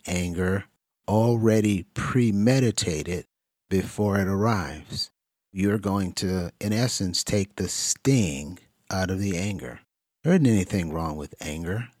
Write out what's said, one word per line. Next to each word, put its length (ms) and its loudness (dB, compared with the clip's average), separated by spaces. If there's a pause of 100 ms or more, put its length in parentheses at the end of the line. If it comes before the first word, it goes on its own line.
anger 600 -2 (420)
already 760 4 (100)
premeditated 1300 2 (440)
before 500 0
it 100 2
arrives. 840 -2 (420)
You're 260 2
going 360 -2
to, 460 -2
in 120 -2
essence, 520 -2
take 320 -2
the 120 -4
sting 920 0 (300)
out 200 -2
of 80 -2
the 180 -2
anger. 440 -8 (420)
There 120 4
isn't 120 6
anything 460 2
wrong 240 -4
with 240 -10
anger 480 -6 (120)